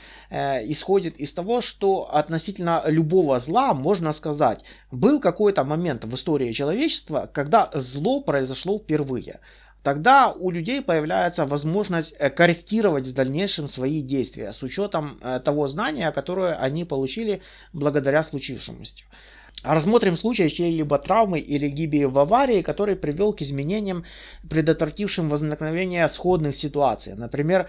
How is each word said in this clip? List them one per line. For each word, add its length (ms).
э, 400
исходит 480
из 160
того, 260
что 500
относительно 760
любого 540
зла 340
можно 400
сказать: 500
«Был 300
какой-то 440
момент 400
в 100
истории 380
человечества, 760
когда 440
зло 480
произошло 560
впервые». 640
Тогда 500
у 180
людей 320
появляется 600
возможность, 760
э, 120
корректировать 760
в 60
дальнейшем 560
свои 320
действия 520
с 100
учетом, 600
э, 220
того 240
знания, 420
которое 440
они 300
получили 580
благодаря 480
случившемуся. 840
Рассмотрим 540
случай 320
чьей-либо 500
травмы 400
или 300
гибели 360
в 140
аварии, 440
который 320
привел 400
к 80
изменениям, 640
предотвратившим 800
возникновение 800
сходных 460
ситуаций. 600
Например, 540